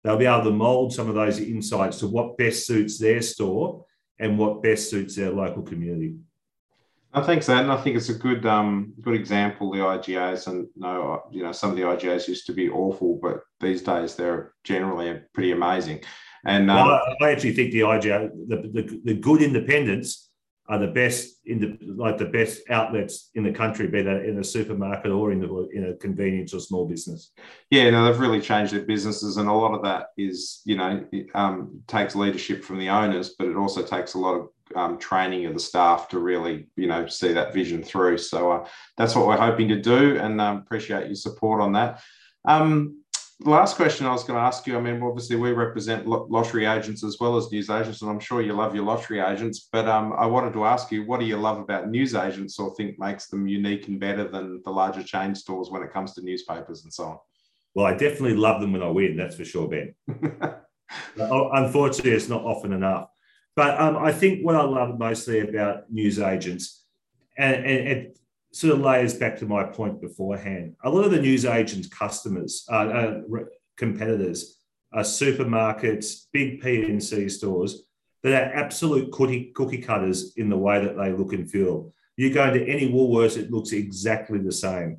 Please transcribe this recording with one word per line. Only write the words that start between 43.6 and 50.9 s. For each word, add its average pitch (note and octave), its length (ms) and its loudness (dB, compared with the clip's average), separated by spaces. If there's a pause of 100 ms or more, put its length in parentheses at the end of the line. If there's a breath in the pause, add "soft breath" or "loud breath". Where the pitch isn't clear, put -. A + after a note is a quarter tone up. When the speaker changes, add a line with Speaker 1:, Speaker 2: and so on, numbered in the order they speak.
Speaker 2:
question D3 280 2
I B2+ 60 0
was A#2+ 120 -2
gonna B2 140 -4
ask B2 300 0
you, A#2+ 100 -2
I A#2+ 40 0
mean, A#2+ 200 -2
obviously A#2+ 360 -4
we A#2+ 160 0
represent A2 520 -2
lo-, A2+ 240 -2
lottery A2+ 360 0
agents A2 380 -2
as G#2+ 160 -8
well A#2+ 160 2
as A2 160 -2
news G#2 200 -4
agents, A2 320 -4
and G#2 80 -6
I'm G#2 80 -6
sure A#2+ 240 -4
you G#2+ 100 -2
love G#2 220 -2
your G#2 80 -2
lottery A2 380 -2
agents, G2+ 500 -4
but, A2 160 2
um, G#2+ 280 2
I A#2 120 2
wanted A#2+ 260 2
to G#2+ 120 0
ask A#2+ 260 2